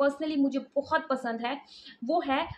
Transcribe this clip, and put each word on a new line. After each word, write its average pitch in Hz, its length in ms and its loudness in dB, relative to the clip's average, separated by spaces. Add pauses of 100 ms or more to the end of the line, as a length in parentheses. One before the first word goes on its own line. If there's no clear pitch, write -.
personally 294 360 2
मुझे 269 220 2
बहुत - 500 -2
पसंद 240 320 -2
है, 262 200 -4 (420)
वो 320 240 2
है 285 200 2 (100)